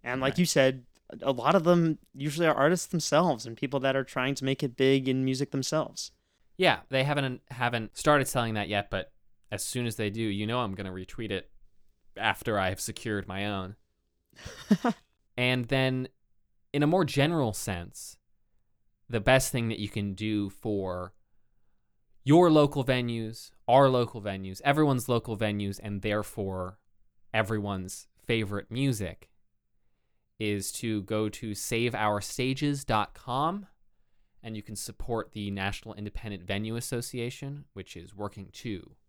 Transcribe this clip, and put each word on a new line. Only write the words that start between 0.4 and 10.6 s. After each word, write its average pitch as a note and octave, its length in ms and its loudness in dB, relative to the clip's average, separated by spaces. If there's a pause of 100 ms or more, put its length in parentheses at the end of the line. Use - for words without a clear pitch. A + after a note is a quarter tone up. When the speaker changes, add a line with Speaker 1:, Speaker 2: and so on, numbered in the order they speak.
Speaker 1:
said, C3 400 4 (360)
a C3+ 100 0
lot C3 240 2
of E3 100 4
them E3+ 320 4 (160)
usually D3 340 0
are D3+ 80 6
artists E3 300 4
themselves D3 600 2
and A#2 120 -10
people C3+ 240 -2
that C3+ 140 2
are C3+ 80 2
trying C3 320 -2
to C3 100 -6
make C3+ 180 0
it B2 140 -4
big C3+ 320 4
in C3 160 2
music C3 260 -2
themselves. - 600 -4 (440)
Speaker 2:
Yeah, D#3 240 2 (100)
they C3 140 0
haven't, C#3 460 -2
haven't A#2+ 480 -4
started D3 300 4
selling A#2 260 0
that G2+ 160 -2
yet, G2+ 200 -2
but F#2+ 220 -6 (400)
as G2+ 140 -6
soon B2 200 -4
as A2+ 100 -4
they G#2+ 140 -2
do, A2 120 -4
you G#2 260 -2
know A#2+ 120 0
I'm G2+ 160 -4